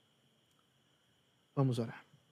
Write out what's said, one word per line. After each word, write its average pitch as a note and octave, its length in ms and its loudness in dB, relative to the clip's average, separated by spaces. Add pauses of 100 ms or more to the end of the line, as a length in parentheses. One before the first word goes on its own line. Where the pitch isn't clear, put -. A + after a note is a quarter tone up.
(1600)
Vamos C3 220 2
orar. A#2 260 -4 (280)